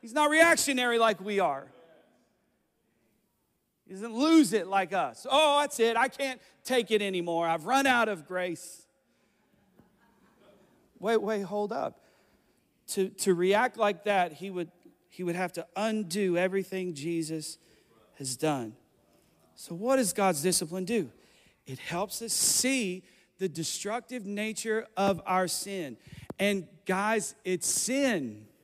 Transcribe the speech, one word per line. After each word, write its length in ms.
He's 100
not 180
reactionary 680
like 240
we 180
are. 260
He 80
doesn't 200
lose 380
it 140
like 260
us. 360
"Oh, 320
that's 200
it. 160
I 120
can't 320
take 260
it 120
anymore. 460
I've 160
run 220
out 220
of 180
grace." 600
Wait, 160
wait, 240
hold 320
up. 260
To, 200
to 260
react 440
like 260
that, 300
he 160
would, 200
he 140
would 120
have 200
to 200
undo 600
everything 580
Jesus 600
has 220
done. 400
So 200
what 220
does 160
God's 300
discipline 420
do? 260
It 120
helps 420
us 140
see 680
the 100
destructive 760
nature 680
of 300
our 240
sin. 480
And 300
guys, 500
it's 220
sin. 800